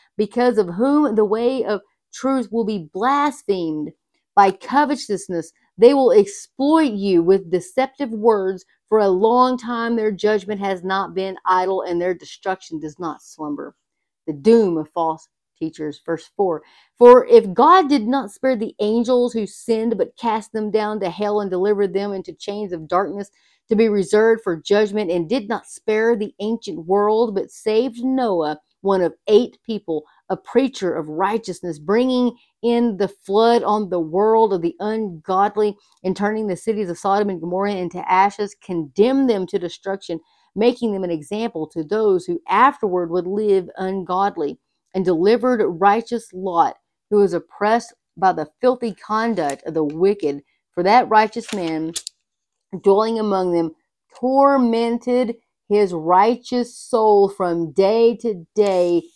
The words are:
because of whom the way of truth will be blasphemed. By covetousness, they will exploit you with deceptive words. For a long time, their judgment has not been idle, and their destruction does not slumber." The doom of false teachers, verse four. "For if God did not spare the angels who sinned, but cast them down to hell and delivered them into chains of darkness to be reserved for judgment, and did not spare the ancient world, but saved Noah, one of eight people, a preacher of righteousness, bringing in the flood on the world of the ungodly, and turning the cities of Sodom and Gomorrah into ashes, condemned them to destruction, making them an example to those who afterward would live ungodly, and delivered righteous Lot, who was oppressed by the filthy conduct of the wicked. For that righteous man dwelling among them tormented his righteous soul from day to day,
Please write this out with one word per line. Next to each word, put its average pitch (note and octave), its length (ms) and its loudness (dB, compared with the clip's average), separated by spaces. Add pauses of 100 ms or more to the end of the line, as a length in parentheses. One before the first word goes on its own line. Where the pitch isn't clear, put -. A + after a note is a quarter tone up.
(180)
because A3 400 0
of G3 100 2
whom B3+ 480 0
the G#3+ 80 4
way A#3 400 0
of G3 180 -4 (300)
truth B3+ 400 -4
will A3+ 140 -2
be F#3+ 280 -6
blasphemed. F#3+ 1000 -4 (420)
By G3 160 6
covetousness, G#3 1040 -4 (240)
they A#3 160 8
will C4 180 4
exploit C4+ 800 2
you G3 320 2
with F#3 260 2
deceptive B3 600 -4
words. G#3 540 0 (220)
For G#3+ 120 2
a G3+ 100 2
long B3 480 2
time, A#3 380 -6
their A3 160 -2
judgment G3+ 500 -2
has F#3+ 220 -6
not F#3+ 300 -4
been F#3+ 320 -6
idle, F#3 360 0
and F3 180 -4
their F3+ 140 -2
destruction - 640 -10
does D3+ 200 -12
not E3 220 -10
slumber." D3 540 -12 (520)
The D#3+ 60 -6
doom F#3 440 4
of D3+ 120 -8
false D#3+ 380 -4 (300)
teachers, D#3 480 -10
verse E3 320 -8
four. F3 240 -2 (360)
"For A#3+ 280 10
if G#3+ 280 6
God D4+ 360 6
did B3 180 0
not B3+ 240 -4
spare C4 240 -2
the G#3 240 -6
angels A#3+ 540 0
who A3 140 -4
sinned, A3+ 500 -4
but - 200 -2
cast A3 340 -4
them G#3+ 180 -6
down G#3+ 300 -2
to F#3+ 100 -4
hell G#3 300 -2
and G3+ 100 -4
delivered F#3+ 440 0
them G3+ 200 -4
into F#3 200 -10
chains G3+ 380 -10
of D#3+ 160 -10
darkness G3 440 -2 (360)
to A3+ 80 0
be A3 140 4
reserved G#3+ 540 2
for F3 120 -2
judgment, G3+ 540 0
and E3+ 180 -2
did G#3+ 220 -2
not A3 160 -6
spare A3+ 500 -2
the G#3 240 -6
ancient G3+ 460 -6
world, G#3 480 0
but F#3+ 160 -4
saved A#3 540 -2
Noah, G3+ 560 -2 (220)
one F#3+ 200 0
of E3+ 140 -2 (120)
eight A3 360 2
people, E3+ 420 -6 (240)
a F#3+ 80 -4
preacher - 560 -2
of D3+ 160 -8
righteousness, F3+ 720 -6
bringing A#3+ 580 0 (240)
in A#3 360 0
the G3 100 0
flood A3 560 0
on G#3+ 260 -2
the F3+ 100 -2
world G#3 540 2
of F3 80 -2
the E3 180 -4
ungodly, G3+ 960 -2 (260)
and F#3 120 -2
turning G#3+ 320 -4
the F#3 80 -4
cities G#3 340 -4
of E3+ 80 -8
Sodom G#3 320 0
and F3 120 -6
Gomorrah F#3 320 -2
into F3 380 -6
ashes, G3 440 0
condemned G#3 760 0
them F#3+ 180 -2
to G3+ 100 -2
destruction, F3 600 -8 (360)
making A#3 360 0
them F#3+ 120 -4
an F3 80 -4
example E3+ 560 -6
to D#3+ 160 -8
those G3 420 0
who F3 220 -6
afterward F#3+ 640 0
would F3 160 -4
live G3 520 0
ungodly, F#3+ 840 -4 (340)
and F#3 100 -2
delivered G#3 640 2
righteous G3+ 680 -2
Lot, F3+ 440 -2 (320)
who G#3 80 2
was G3 160 4
oppressed G#3 600 -2 (220)
by F#3 160 2
the D#3+ 180 -6 (120)
filthy B3 320 0
conduct G#3 680 -4
of E3 100 -8
the D#3+ 100 -2
wicked. D#3+ 600 -2 (280)
For F3 120 -4
that G#3 260 4
righteous G#3+ 440 0
man D#3+ 400 -4 (880)
dwelling A3 380 2
among F#3+ 320 0
them E3 240 0 (400)
tormented B3 1200 2 (320)
his G3+ 260 2
righteous A3 800 0
soul G#3 540 4
from E3+ 420 -4
day A3 460 2
to G3+ 280 -6 (100)
day, F3+ 480 2 (120)